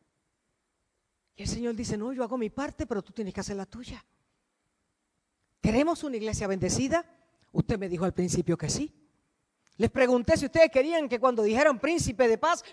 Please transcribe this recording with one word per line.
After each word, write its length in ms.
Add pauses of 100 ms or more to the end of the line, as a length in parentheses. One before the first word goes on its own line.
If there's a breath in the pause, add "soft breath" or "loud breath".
(1300)
Y 80
el 60
Señor 260
dice, 240
"No, 140
yo 100
hago 160
mi 100
parte, 380
pero 160
tú 100
tienes 220
que 60
hacer 160
la 100
tuya". 400 (1500)
¿Queremos 440
una 120
iglesia 300
bendecida? 580 (460)
Usted 260
me 120
dijo 160
al 100
principio 420
que 140
sí. 240 (840)
Les 140
pregunté 460
si 80
ustedes 260
querían 380
que 100
cuando 240
dijeran 380
príncipe 480
de 100
paz, 340